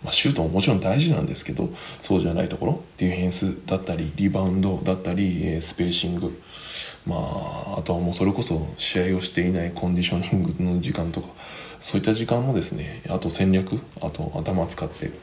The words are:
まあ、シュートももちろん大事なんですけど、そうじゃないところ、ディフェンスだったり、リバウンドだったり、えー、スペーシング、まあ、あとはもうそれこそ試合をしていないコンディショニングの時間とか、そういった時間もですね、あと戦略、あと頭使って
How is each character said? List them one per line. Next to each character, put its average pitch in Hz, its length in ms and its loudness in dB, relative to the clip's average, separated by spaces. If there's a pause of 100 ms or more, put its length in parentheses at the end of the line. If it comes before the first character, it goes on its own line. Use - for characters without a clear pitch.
ま - 80 -8
あ、 - 20 -8
シ - 160 4
ュ 139 40 4
ー - 40 -2
ト 82 60 2
も 80 60 2
も 87 120 2
ち 98 80 4
ろ 113 60 6
ん 92 60 2
大 98 200 4
事 165 120 6
な 95 80 2
ん - 60 0
で - 80 -2
す - 100 -2
け - 80 -4
ど、 - 180 -2 (300)
そ - 160 2
う 87 40 4
じ 87 80 2
ゃ 82 60 0
な 92 80 2
い 90 60 0
と - 80 -6
こ 87 100 -2
ろ、 - 160 2 (160)
デ 92 80 4
ィ 90 100 2
フ 90 60 0
ェ 90 60 2
ン 87 40 0
ス - 340 0
だ 95 100 0
っ 95 80 -4
た 87 100 -2
り、 80 220 -4
リ 98 120 4
バ 95 140 2
ウ 95 80 4
ン 95 100 4
ド 95 220 2
だ 92 120 2
っ - 60 0
た 90 140 -2
り、 92 300 2
え 82 140 0
ー、 - 20 -4
ス - 140 -4
ペ - 100 0
ー 87 80 2
シ 87 160 0
ン 87 80 -2
グ、 - 240 -4 (680)
ま - 100 -2
あ、 - 640 -6
あ - 40 0
と 90 120 0
は 87 60 0
も 87 100 2
う 87 40 0
そ - 100 2
れ 98 80 4
こ 120 100 0
そ 78 240 0 (100)
試 92 360 2
合 92 40 4
を 92 40 0
し - 120 -4
て 87 140 2
い 90 60 4
な 85 120 0
い 87 80 -4
コ - 160 -2
ン 90 60 2
デ 87 60 4
ィ 87 40 2
シ - 80 0
ョ 90 80 2
ニ 98 180 2
ン 90 40 2
グ 85 200 0
の 87 180 2
時 - 120 -2
間 82 200 -4
と - 80 -6
か、 - 80 -8 (520)
そ - 160 0
う - 40 2
い - 20 0
っ - 20 -4
た 110 100 4
時 117 120 0
間 120 180 2
も 135 80 2
で 95 100 2
す - 100 -6
ね、 78 360 -8
あ 92 100 0
と - 120 -2
戦 95 220 4
略、 95 280 2 (200)
あ 92 100 -4
と - 240 -6
頭 87 320 0
使 - 180 -4
っ 78 40 -4
て - 240 -8 (100)